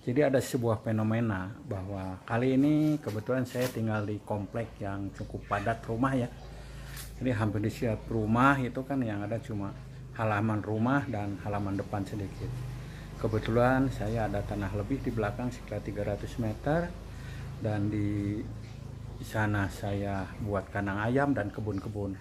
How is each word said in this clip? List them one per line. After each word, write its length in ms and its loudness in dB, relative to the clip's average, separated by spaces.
Jadi 160 4
ada 160 6
sebuah 480 2
fenomena 640 2
bahwa 640 -6
kali 240 4
ini 480 6
kebetulan 480 0
saya 240 0
tinggal 320 2
di 160 -2
komplek 560 -2
yang 400 -4
cukup 320 -8
padat 400 0
rumah 240 2
ya. 160 2
Jadi 160 2
hampir 320 2
di 80 2
setiap 320 -2
rumah 560 6
itu 240 -2
kan 160 0
yang 240 -2
ada 160 -2
cuma 320 -4
halaman 480 2
rumah 480 2
dan 320 -4
halaman 320 -2
depan 320 -2
sedikit. 720 -6
Kebetulan 720 4
saya 400 0
ada 80 0
tanah 400 -2
lebih 240 -2
di 80 0
belakang 400 0
sekitar 320 -6
tiga 240 -4
ratus 320 -4
meter, 480 0
dan 320 0
di 480 0
sana 480 2
saya 560 0
buat 320 0
kandang 320 0
ayam 320 4
dan 160 0
kebun-kebun. 680 -4